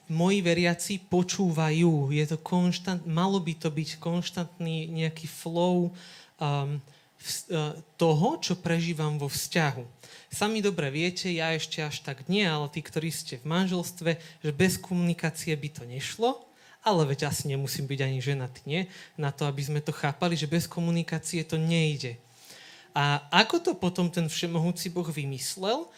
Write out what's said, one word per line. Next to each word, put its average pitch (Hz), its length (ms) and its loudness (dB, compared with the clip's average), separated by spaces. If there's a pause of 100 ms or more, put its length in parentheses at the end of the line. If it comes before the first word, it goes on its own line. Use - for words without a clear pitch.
moji 175 400 4
veriaci 175 560 2
počúvajú. 165 1120 2
Je 151 160 2
to 156 80 -2
konštant-, 180 720 0
malo 185 320 2
by 160 160 -2
to 160 160 -2
byť 151 240 -4
konštantný 170 880 -4
nejaký 160 400 -4
flow, 175 640 2 (480)
ám, 143 400 0 (400)
vz-, - 320 -8
e, 156 320 -2 (160)
toho, 170 400 6
čo 180 240 -2
prežívam 165 560 0
vo 139 160 -4
vzťahu. 143 480 0 (480)
Sami 214 320 0
dobre 165 320 0
viete, 180 400 -2
ja 160 240 0
ešte - 240 -6
až 151 240 -6
tak 135 240 -8
nie, 202 160 4
ale 151 240 0
tí, 151 160 -6
ktorí 165 240 -4
ste - 320 -8
v 151 80 -6
manželstve, 175 720 0 (240)
že 151 80 0
bez 185 240 4
komunikácie 170 800 0
by 147 160 -8
to - 160 -14
nešlo, 220 640 -4 (300)
ale 180 240 4
veď 139 240 0
asi - 160 -4
nemusím 139 400 -2
byť 135 160 -2
ani 135 200 0
ženatý, 127 440 -4
nie? 156 160 -2 (320)
Na 147 160 -2
to, 147 160 -2
aby 139 160 -2
sme 147 240 -2
to 156 80 -2
chápali, 170 400 0
že 151 160 -2
bez 165 160 2
komunikácie 170 800 -2
to 165 120 -2
nejde. 156 600 2 (800)
A 143 320 2
ako 226 320 4
to 339 160 0
potom 180 320 0
ten 170 160 0
všemohúci 170 640 -2
Boh 175 160 -4
vymyslel, 160 800 -4 (120)